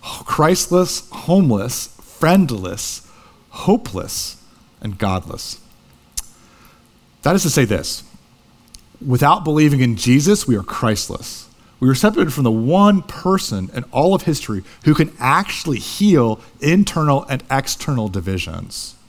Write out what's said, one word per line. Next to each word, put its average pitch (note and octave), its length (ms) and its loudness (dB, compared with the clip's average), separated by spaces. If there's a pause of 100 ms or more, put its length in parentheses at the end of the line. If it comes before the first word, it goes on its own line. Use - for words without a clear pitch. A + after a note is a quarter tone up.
Christless, - 1080 -2
homeless, B2 760 0 (120)
friendless, B2 1040 -2 (440)
hopeless, - 880 -4 (440)
and G2 180 -10
godless. - 600 -6 (1600)
That D3+ 120 2
is G3 80 2
to D#3+ 80 -2
say C3 140 4
this, G2+ 400 -4 (1000)
without D3 400 4
believing D3+ 360 4
in A#2+ 160 2
Jesus, C3+ 500 4
we A#2+ 100 2
are G2 60 -2
Christless. - 840 -6 (340)
We B2+ 80 4
are C3+ 60 4
separated G3+ 380 2
from C3+ 120 -2
the A#2 60 4
one F3+ 520 4
person D3 720 -4
in A#2+ 200 -8
all E3 220 2
of - 80 0
history A2+ 420 -4 (200)
who D3+ 100 6
can D3+ 260 0
actually D3 580 -2
heal B2+ 640 2 (200)
internal D3+ 680 2
and B2+ 220 -6
external C3 580 -2
divisions. F2 840 -8 (140)